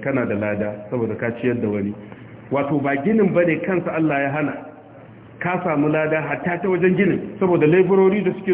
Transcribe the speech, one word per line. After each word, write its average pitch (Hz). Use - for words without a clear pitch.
kana 131
da 113
lada 104
saboda 113
ka 117
ciyar 123
da 113
wani. 101
Wato 139
ba 139
ginin 202
bane 165
kansa 175
Allah 156
ya 139
hana. 147
Ka 175
samu 151
lada 156
hatta 147
ta 202
wajen 180
ginin, 165
saboda 156
leburori 190
da 180
suke -